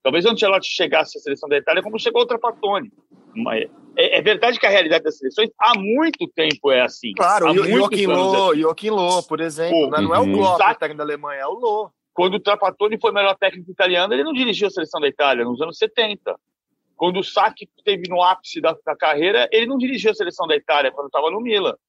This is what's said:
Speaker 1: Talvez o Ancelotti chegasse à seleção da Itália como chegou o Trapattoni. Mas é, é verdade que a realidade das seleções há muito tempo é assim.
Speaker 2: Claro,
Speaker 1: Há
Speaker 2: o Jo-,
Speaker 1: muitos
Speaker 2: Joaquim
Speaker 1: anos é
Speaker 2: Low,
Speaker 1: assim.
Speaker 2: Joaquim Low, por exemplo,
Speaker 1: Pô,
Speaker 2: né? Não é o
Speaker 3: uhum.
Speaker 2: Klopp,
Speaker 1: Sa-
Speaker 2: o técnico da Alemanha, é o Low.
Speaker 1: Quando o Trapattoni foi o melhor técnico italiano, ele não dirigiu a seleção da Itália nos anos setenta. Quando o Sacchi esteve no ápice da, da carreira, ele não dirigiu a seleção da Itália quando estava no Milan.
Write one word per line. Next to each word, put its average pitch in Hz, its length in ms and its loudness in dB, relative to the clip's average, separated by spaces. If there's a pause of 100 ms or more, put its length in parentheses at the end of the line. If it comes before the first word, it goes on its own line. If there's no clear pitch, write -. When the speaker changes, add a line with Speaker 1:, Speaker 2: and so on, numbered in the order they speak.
Speaker 1:
Talvez 160 240 0
o 233 60 6
Ancelotti 196 400 0
chegasse 156 480 -2
à - 20 -16
seleção 143 280 -8
da 143 100 2
Itália 165 240 0
como 214 160 -8
chegou 240 240 0
o 233 40 2
Trapattoni. 202 640 -4 (440)
Mas 113 340 -4 (300)
é, 170 200 2
é 151 40 0
verdade 214 360 2
que - 60 0
a 208 60 4
realidade 165 320 2
das 151 160 -4
seleções 139 320 -2 (100)
há 226 160 4
muito 220 520 -2
tempo 151 420 0
é 127 100 4
assim. 117 340 -4
Speaker 2:
Claro, 180 340 2
Speaker 1:
Há - 20 4
Speaker 2:
o 165 40 2
Jo-, 190 80 4
Speaker 1:
muitos 196 180 2
Speaker 2:
Joaquim 208 240 0
Speaker 1:
anos 180 120 2
é - 0 -
Speaker 2:
Low, 190 360 2
Speaker 1:
assim. 151 80 0
Speaker 2:
Joaquim 160 300 -2
Low, 180 340 0
por 156 160 -6
exemplo, 165 500 0
Speaker 1:
Pô, - 0 -
Speaker 2:
né? 151 100 0
Não 151 140 0
é - 60 4
o - 20 2
Speaker 3:
uhum. 196 120 0
Speaker 2:
Klopp, 185 280 2
Speaker 1:
Sa- 226 80 4
Speaker 2:
o 226 60 -2
técnico 151 220 -6
da 151 60 -6
Alemanha, 147 360 -8
é 135 60 -6
o 165 60 -6
Low. 214 380 -4 (240)
Speaker 1:
Quando 185 200 0
o 208 60 -2
Trapattoni 202 580 0
foi 226 120 0
o 202 40 -10
melhor 196 220 2
técnico 185 340 -4
italiano, 185 440 0
ele 269 100 2
não 320 80 -4
dirigiu 208 360 -2
a - 20 0
seleção 170 300 -6
da 143 80 2
Itália 135 360 2
nos 123 160 -6
anos 160 160 -6
setenta. 220 600 -2 (600)
Quando 175 220 0
o 190 60 -4
Sacchi 208 520 -2
esteve 185 320 -4
no 180 140 0
ápice 180 380 0
da, 160 160 0 (100)
da 147 100 -6
carreira, 175 560 2
ele 226 140 4
não 269 120 -4
dirigiu 233 340 0
a - 20 -2
seleção 175 320 -6
da 151 100 2
Itália 147 360 0
quando 143 160 -10
estava 151 220 0
no 196 100 -6
Milan. 208 340 -2 (140)